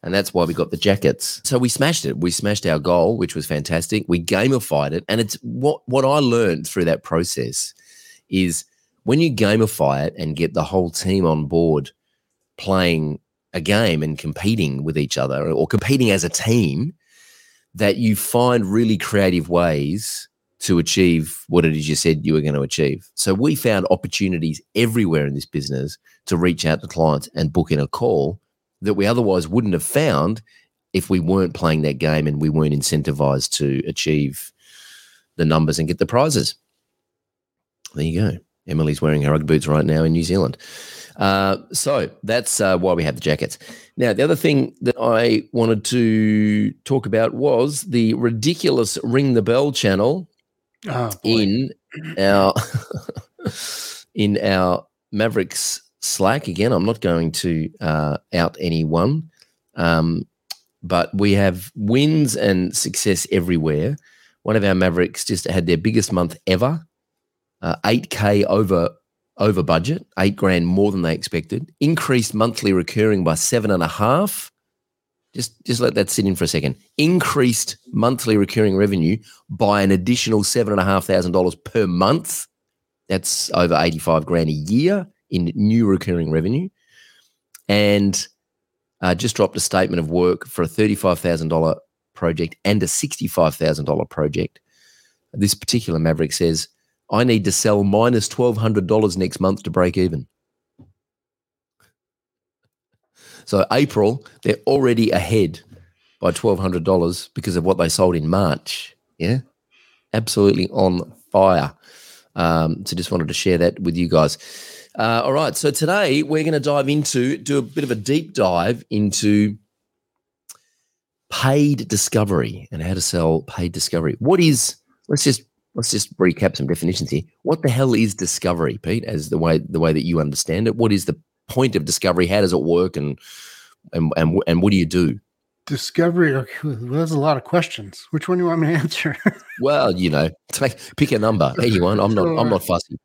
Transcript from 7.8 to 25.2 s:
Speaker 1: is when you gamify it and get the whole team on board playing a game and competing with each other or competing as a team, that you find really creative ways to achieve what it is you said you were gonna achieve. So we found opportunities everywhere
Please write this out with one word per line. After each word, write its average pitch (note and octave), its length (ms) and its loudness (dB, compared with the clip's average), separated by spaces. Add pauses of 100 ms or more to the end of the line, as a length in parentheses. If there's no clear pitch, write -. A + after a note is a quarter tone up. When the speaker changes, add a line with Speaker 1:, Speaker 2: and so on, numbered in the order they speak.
Speaker 1:
is F#2 360 -2 (380)
when C3 160 2
you E3 120 2
gamify G2+ 760 0
it - 120 -6
and D#2 180 -6
get D#2+ 180 -2
the D#2+ 100 0
whole F2+ 280 0
team F#2 340 0
on D#2 200 0
board D#2 440 0 (680)
playing F2 600 0 (340)
a F2+ 80 -6
game F2+ 420 0
and D#2 160 -6
competing D#2 640 -2
with D#2 140 -4
each D2 200 -2
other C2+ 340 -2
or - 160 2
competing B2+ 440 2
as G2 120 2
a E2+ 60 -4
team, A2 640 0 (800)
that - 240 0
you A2 180 2
find A#2+ 560 0
really A2 260 2
creative F2+ 520 0
ways E2+ 800 -2 (320)
to F2+ 180 2
achieve E2 680 2
what E2+ 180 4
it D#2 100 2
is D2+ 140 -4
you D#2 60 0
said D#2+ 280 2
you D#2 100 0
were D#2 80 2
gonna D2 200 -2
achieve. C#2 540 -4
So - 180 -2
we C3+ 220 0
found G2+ 340 0
opportunities F2+ 720 -2 (140)
everywhere G#2+ 500 2